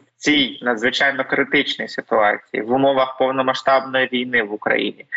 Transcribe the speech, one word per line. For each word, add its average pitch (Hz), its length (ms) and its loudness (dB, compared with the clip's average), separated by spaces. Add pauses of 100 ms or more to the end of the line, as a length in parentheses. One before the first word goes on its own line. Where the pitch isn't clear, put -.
(160)
цій 139 460 0
надзвичайно 131 640 0
критичній 139 640 -2
ситуації, 107 720 0
в 113 100 -4
умовах 135 460 2
повномасштабної 131 920 0
війни 123 300 0
в 104 100 -6
Україні, 107 540 -2 (100)